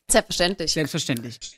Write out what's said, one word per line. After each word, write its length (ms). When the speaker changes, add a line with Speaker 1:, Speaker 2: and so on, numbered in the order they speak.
Speaker 1:
Selbstverständlich. 640
Speaker 2:
Selbstverständlich. 680